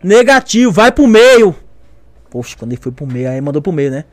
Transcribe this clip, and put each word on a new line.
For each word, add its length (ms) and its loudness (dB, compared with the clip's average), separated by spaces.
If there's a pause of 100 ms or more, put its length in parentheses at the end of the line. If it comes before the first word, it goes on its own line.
Negativo, 680 2
vai 200 2
pro 140 0
meio. 480 4 (760)
Poxa, 280 -14
quando 140 -12
ele 80 -12
foi 120 -12
pro 140 -16
meio, 240 -8
aí 100 -8
mandou 220 -6
pro 100 -8
meio, 180 -4
né? 220 -12